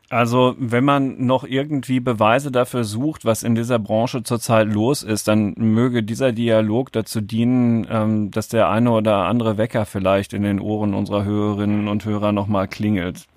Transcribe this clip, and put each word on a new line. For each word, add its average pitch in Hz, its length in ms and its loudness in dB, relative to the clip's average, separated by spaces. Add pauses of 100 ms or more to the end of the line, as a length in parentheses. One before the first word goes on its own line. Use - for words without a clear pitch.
(100)
Also, 120 480 2
wenn 123 260 0
man 139 420 0
noch 127 180 2
irgendwie 131 560 -2
Beweise 123 520 2
dafür 123 320 0
sucht, 120 400 -4
was 113 180 0
in 117 120 0
dieser 117 240 0
Branche 110 440 -2
zurzeit 110 500 0
los 110 300 0
ist, 107 240 -4
dann 107 300 2
möge 113 460 2
dieser 117 300 0
Dialog 113 600 0
dazu 110 280 -4
dienen, 117 720 0
ähm, 107 400 0
dass - 180 -6
der 110 200 2
eine 113 240 2
oder 107 320 2
andere 110 340 0
Wecker 110 280 -2
vielleicht 98 460 0
in 101 100 -2
den 101 180 0
Ohren 104 340 -2
unserer 101 300 -2
Hörerinnen 104 640 0
und 104 160 -4
Hörer 104 280 -2
noch 101 140 -2
mal 98 220 0
klingelt. 98 580 -4 (100)